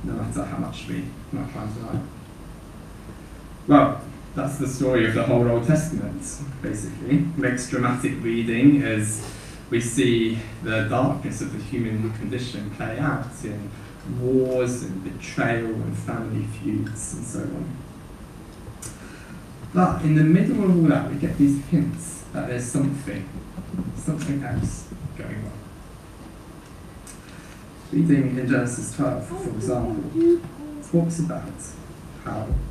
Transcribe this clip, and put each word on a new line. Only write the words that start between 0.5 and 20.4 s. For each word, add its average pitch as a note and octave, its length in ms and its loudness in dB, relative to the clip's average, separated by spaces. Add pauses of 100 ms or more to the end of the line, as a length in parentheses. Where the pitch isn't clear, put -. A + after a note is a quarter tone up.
much - 320 -6
we - 160 -4 (260)
might - 220 -4
try A2 100 -6
and G#2+ 100 -4
deny. A2+ 280 -4 (1600)
Well, C#3 360 6 (340)
that's - 220 -2
the C3+ 100 -2
story B2+ 400 4
of A2 60 2
the A#2+ 100 2
whole A#2+ 260 6
Old A#2 160 4
Testament, - 560 2 (400)
basically. - 580 0 (180)
Mixed B2 320 0
dramatic B2 520 2
reading A#2 600 6
as G#2+ 420 0 (440)
we A#2 100 4
see A2+ 600 4 (220)
the A2 280 0
darkness - 520 2
of - 120 -4
the G#2+ 100 -6
human A2 500 -2
condition G#2+ 580 -4
play - 280 -6
out C#3+ 320 0 (140)
in G#2 260 -6 (480)
wars B2+ 640 2
and - 200 -6
betrayal - 640 -2
and A2 300 -2
family A2 480 -4 (160)
feuds - 520 -2
and - 120 -6
so - 140 -6
on. - 380 -6 (2000)
But F3+ 300 6
in D#3 120 6
the D#3 80 10
middle G3 420 6